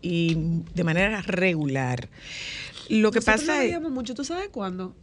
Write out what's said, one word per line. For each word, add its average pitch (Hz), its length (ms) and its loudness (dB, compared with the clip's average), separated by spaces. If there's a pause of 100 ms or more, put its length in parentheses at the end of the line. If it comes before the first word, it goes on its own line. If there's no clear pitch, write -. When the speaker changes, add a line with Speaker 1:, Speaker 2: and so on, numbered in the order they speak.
Speaker 1:
y 170 340 2 (380)
de 175 100 0
manera 190 380 2
regular. 151 840 0 (800)
Lo 214 220 6
que 226 80 2
Speaker 2:
Nosotros 220 220 4
Speaker 1:
pasa 294 60 -2 (100)
Speaker 2:
lo 330 60 2
Speaker 1:
es 247 60 4
Speaker 2:
veíamos 330 240 -2
mucho. 254 220 -4
¿Tú 277 100 -6
sabes 359 260 -6
cuándo? 185 520 -6